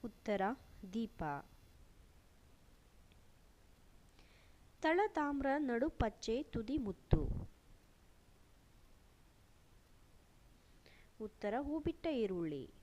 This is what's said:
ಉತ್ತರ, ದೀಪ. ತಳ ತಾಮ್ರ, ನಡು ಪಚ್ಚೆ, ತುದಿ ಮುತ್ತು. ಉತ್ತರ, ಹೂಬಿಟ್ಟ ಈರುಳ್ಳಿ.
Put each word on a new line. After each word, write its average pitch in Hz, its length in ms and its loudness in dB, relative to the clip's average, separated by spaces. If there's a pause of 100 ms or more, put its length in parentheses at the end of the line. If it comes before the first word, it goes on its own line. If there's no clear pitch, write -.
ಉತ್ತರ, 208 360 -4 (520)
ದೀಪ. 214 320 -4 (3500)
ತಳ 330 240 6
ತಾಮ್ರ, 285 400 0 (120)
ನಡು 254 300 2
ಪಚ್ಚೆ, 226 540 0
ತುದಿ 240 360 -4
ಮುತ್ತು. - 720 2 (3750)
ಉತ್ತರ, 214 400 -4
ಹೂಬಿಟ್ಟ 302 460 -2
ಈರುಳ್ಳಿ. 185 760 0